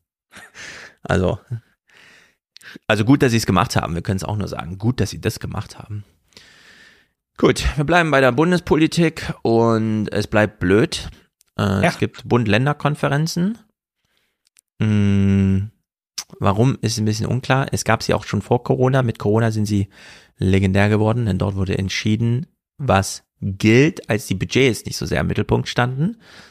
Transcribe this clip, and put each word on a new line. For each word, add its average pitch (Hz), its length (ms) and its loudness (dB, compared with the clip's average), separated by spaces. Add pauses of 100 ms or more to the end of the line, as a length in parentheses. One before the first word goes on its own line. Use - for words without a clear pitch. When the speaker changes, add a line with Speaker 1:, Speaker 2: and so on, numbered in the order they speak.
(1040)
Speaker 1:
Also, 92 360 0 (1500)
also 107 180 2
gut, 139 160 6
dass 131 100 4
sie 117 60 4
es 110 80 -2
gemacht 98 300 0
haben. 82 200 -2
Wir 82 60 -4
können's 95 220 -4
auch - 140 -6
nur 92 100 -4
sagen. - 300 -10
Gut, 120 220 -2
dass 98 100 -2
sie 80 120 -12
das - 180 -4
gemacht - 380 -10
haben. 104 260 -12 (1300)
Gut, - 280 -2 (120)
wir 151 60 -2
bleiben 165 280 2
bei 135 100 4
der 131 100 4
Bundespolitik 160 1000 0 (100)
und 113 640 2
es 104 180 -4
bleibt 104 320 0
blöd. 101 500 2 (480)
Äh, 110 60 0
Speaker 2:
Ja. 98 200 0
Speaker 1:
es 170 160 0
gibt - 280 -6
Bund-Länder-Konferenzen. 143 1300 0 (1200)
Hm, 98 920 2 (680)
warum, 107 420 2
ist 110 160 -2
ein 107 80 0
bisschen 110 220 -2
unklar. 131 440 0
Es - 120 -4
gab 113 200 0
sie - 100 0
auch - 120 -2
schon 104 160 -4
vor - 220 0
Corona. 131 400 2
Mit 113 160 -2
Corona 110 320 2
sind 107 140 -2
sie 101 240 0 (480)
legendär 98 520 2
geworden, 107 360 2
denn 92 120 0
dort 98 180 -2
wurde 95 220 -2
entschieden, 117 680 -2 (300)
was 104 460 0 (180)
gilt, 113 680 2
als 110 180 -4
die 101 80 -4
Budgets 120 500 0
nicht - 120 -10
so - 80 -8
sehr - 160 -2
im - 60 -2
Mittelpunkt 120 400 -2
standen, 131 500 -2 (340)